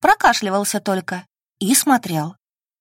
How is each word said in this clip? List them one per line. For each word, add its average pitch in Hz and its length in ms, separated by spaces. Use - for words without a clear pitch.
прокашливался 208 800
только 185 440
и 202 140
смотрел. 185 600